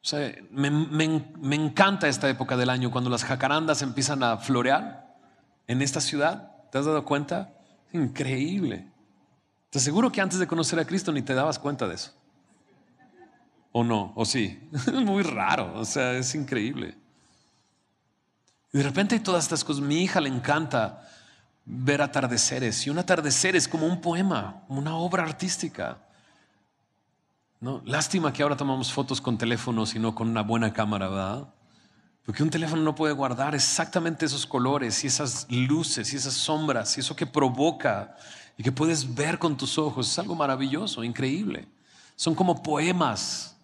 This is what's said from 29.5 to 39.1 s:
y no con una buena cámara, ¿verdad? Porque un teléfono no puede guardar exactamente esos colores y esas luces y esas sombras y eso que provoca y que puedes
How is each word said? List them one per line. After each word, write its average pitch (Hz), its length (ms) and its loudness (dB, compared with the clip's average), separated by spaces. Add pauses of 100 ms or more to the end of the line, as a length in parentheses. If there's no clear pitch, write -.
y 110 60 -4
no 110 160 0
con 113 120 -2
una 113 140 0
buena 113 320 0
cámara, 104 340 0
¿verdad? 98 460 -4 (720)
Porque 113 160 -4
un 156 80 4
teléfono 160 320 0
no 156 140 2
puede 156 180 0
guardar 135 400 -2
exactamente 165 720 0
esos 135 200 -4
colores 131 580 0
y 139 40 -2
esas 131 420 -2
luces 123 640 0
y 143 40 -4
esas 131 160 -4
sombras 151 640 0
y 131 40 -4
eso 143 140 -4
que 160 120 -2
provoca 131 880 0 (420)
y 110 60 -10
que 127 80 2
puedes 139 420 0